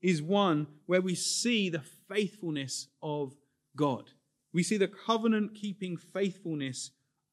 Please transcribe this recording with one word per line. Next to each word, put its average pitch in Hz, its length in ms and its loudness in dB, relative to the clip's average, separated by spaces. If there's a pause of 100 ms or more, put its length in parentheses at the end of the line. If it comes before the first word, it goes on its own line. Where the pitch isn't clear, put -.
is 175 200 4
one 165 460 2 (180)
where 180 160 4
we 185 140 -2
see 220 540 0
the 156 140 -4 (240)
faithfulness 165 800 -4 (140)
of 147 340 -4 (400)
God. 131 360 0 (420)
We 175 100 2
see 214 140 2
the 190 100 4
covenant-keeping 214 1120 -2
faithfulness 165 920 -6 (420)